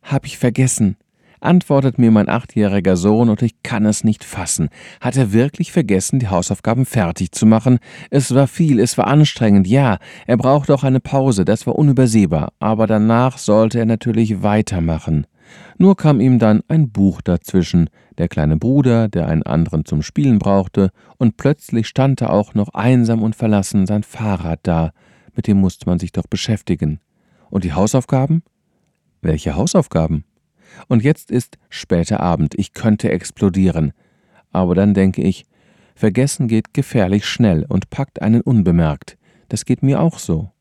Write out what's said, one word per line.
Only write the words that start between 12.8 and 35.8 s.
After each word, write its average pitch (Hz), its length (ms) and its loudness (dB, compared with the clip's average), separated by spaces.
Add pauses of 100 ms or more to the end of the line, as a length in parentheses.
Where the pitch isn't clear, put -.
danach 113 500 2
sollte 110 400 2
er 113 80 0
natürlich 110 560 0
weitermachen. 82 840 -2 (500)
Nur 185 180 4
kam 143 260 0
ihm 127 180 4
dann 107 280 4
ein 151 220 0
Buch 98 320 0
dazwischen, 87 680 0 (260)
der 85 100 -2
kleine 78 300 0
Bruder, 117 520 2
der 85 180 -4
einen 80 160 -2
anderen 78 420 -2
zum 78 160 -4
Spielen 131 380 0
brauchte, 98 500 0 (300)
und 120 180 0
plötzlich 120 500 -2
stand 131 320 0
da - 120 -2
auch 104 240 -2
noch 101 140 -2
einsam 117 520 0
und 110 140 -2
verlassen 104 500 0
sein 104 160 -2
Fahrrad 85 600 -6
da. 82 260 0 (460)
Mit 117 100 -6
dem 104 120 2
musste 95 300 -2
man 90 120 0
sich 90 140 -8
doch 87 120 -4
beschäftigen. 85 720 -4 (520)
Und 92 120 -4
die 80 100 -4
Hausaufgaben? 139 680 0 (800)
Welche 78 340 -4
Hausaufgaben? 82 680 -2 (640)
Und 113 160 0
jetzt - 280 -2
ist - 260 -4 (140)
später - 480 -2
Abend, 80 400 -2
ich - 140 -6
könnte 107 360 -2
explodieren. 87 800 -2 (600)
Aber 90 240 0
dann 101 180 2
denke 95 300 0
ich, - 220 -2 (500)